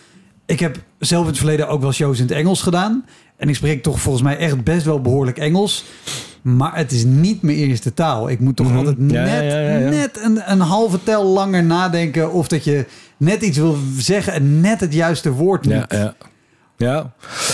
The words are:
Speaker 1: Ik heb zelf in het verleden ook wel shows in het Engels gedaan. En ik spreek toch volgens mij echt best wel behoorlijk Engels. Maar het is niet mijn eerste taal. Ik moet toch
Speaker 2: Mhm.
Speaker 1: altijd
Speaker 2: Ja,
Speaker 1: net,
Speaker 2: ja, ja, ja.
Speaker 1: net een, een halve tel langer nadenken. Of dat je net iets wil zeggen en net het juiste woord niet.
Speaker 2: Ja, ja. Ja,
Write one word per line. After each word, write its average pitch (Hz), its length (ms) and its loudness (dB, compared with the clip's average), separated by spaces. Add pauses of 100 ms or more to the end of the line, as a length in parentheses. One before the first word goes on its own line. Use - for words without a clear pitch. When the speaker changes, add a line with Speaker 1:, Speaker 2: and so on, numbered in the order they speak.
(460)
Speaker 1:
Ik - 140 -2
heb 160 180 -2 (220)
zelf 170 220 0
in 165 80 0
het 139 80 -2
verleden 151 300 0
ook 147 140 -2
wel 135 100 0
shows 139 280 0
in 127 60 2
het 120 80 0
Engels 165 280 2
gedaan. 202 440 0 (320)
En - 120 -2
ik 143 60 2
spreek 143 280 -2
toch 131 180 0
volgens 131 220 0
mij 143 140 2
echt 143 260 0
best 160 220 0
wel 151 160 0
behoorlijk 127 360 0
Engels. 175 460 0 (580)
Maar 127 340 2
het 156 160 -4
is 120 120 0
niet 156 380 2
mijn 151 160 0
eerste 131 360 -2
taal. 135 360 -2
Ik 123 100 -2
moet 127 160 2
toch 127 120 0
Speaker 2:
Mhm. 123 100 2
Speaker 1:
altijd 143 220 0
Speaker 2:
Ja, 143 240 2
Speaker 1:
net, 185 280 0
Speaker 2:
ja, 151 80 -2
ja, 151 180 0
ja. 254 120 0
Speaker 1:
net 294 340 -2
een, 220 280 0
een 196 80 4
halve 190 440 0
tel 214 220 0
langer 190 380 2
nadenken. 165 680 0
Of 170 160 0
dat 156 160 -2
je 143 220 0 (320)
net 180 240 2
iets 180 160 0
wil 156 200 2 (200)
zeggen 180 360 -2
en 147 280 2
net 202 180 2
het 175 140 -4
juiste 165 380 0
woord 170 340 0
niet. - 80 2
Speaker 2:
Ja, 113 120 -2 (120)
ja. 104 180 -2 (640)
Ja, 131 360 -2 (400)